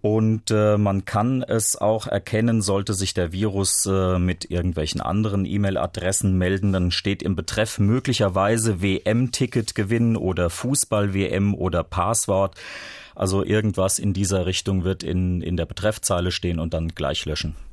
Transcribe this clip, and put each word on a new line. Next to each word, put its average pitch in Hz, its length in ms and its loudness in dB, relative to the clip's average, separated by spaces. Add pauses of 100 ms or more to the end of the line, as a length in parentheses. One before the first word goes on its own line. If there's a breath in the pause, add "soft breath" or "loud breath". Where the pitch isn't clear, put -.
Und, 110 500 2
äh, 107 280 4
man 98 260 2
kann 123 400 0
es - 320 0
auch 107 320 0
erkennen, 113 520 0
sollte 101 320 0
sich 95 220 -2
der 87 160 0
Virus, 98 560 0
äh, 95 320 2
mit 90 320 0
irgendwelchen 85 500 -2
anderen 98 440 0
E-Mail-Adressen 95 920 0
melden, 95 360 2
dann 92 180 2
steht - 320 -2
im 90 140 0
Betreff - 420 -2
möglicherweise 107 1040 2
W-M-Ticket 113 960 0
gewinnen 113 400 2
oder 87 340 0
Fußball-W 101 800 0
M 101 260 2
oder 85 300 0
Passwort. 98 720 0 (580 loud breath)
Also 95 300 0
irgendwas 104 560 0
in 101 120 0
dieser 92 320 0
Richtung 92 380 0
wird 90 220 -2
in, 90 360 0
in 87 160 -4
der 82 100 -2
Betreffzeile 90 680 -2
stehen 87 260 -4
und 82 160 -4
dann 82 140 -2
gleich 76 360 -4
löschen. 76 300 -6 (180)